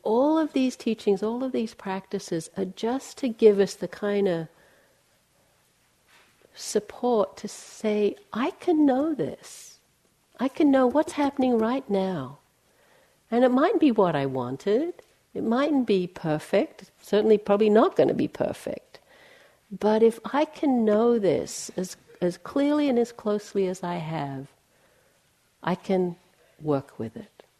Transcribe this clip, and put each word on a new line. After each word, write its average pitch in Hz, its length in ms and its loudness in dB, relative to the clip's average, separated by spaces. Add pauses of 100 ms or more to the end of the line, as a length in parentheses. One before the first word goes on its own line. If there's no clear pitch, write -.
All 269 340 2
of 311 160 -2
these 262 240 0
teachings, 214 440 -2
all 233 220 -4
of 262 80 -6
these 240 220 -4
practices 190 800 -8
are 190 100 -4
just 226 520 -8
to 269 100 -6
give 220 320 6
us 190 140 2
the - 160 -8
kind 202 380 -2
of 165 200 -2 (2000)
support - 840 -2
to 208 120 -14
say, - 640 -4 (160)
"I 262 200 -4
can 311 340 2
know 277 280 2
this. - 680 -10 (600)
I 247 80 -2
can 285 240 2
know 262 160 4
what's 277 260 0
happening 262 440 0
right 240 320 -2
now." 180 480 -2 (920)
And 240 140 2
it 262 60 6
might 311 280 2
be 302 140 4
what 185 240 2
I 139 100 0
wanted. 135 680 -2 (400)
It 190 100 -6
mightn't 262 420 0
be 190 220 0
perfect. - 840 -4 (100)
Certainly 208 380 4
probably 208 300 2
not 233 280 4
gonna - 160 4
be - 160 -2
perfect. - 680 -8 (680)
But 214 320 0
if 226 220 4
I 294 220 0
can 254 400 0
know 226 340 2
this - 560 -2
as, 185 220 -8 (240)
as 175 160 -2
clearly 294 500 0
and 247 100 0
as 233 140 0
closely 208 560 -4
as 180 160 -6
I 175 120 -6
have, 143 520 -8 (1120)
I 175 140 -2
can 180 400 -2 (460)
work 143 360 -4
with 113 200 -10
it. - 260 -20 (160)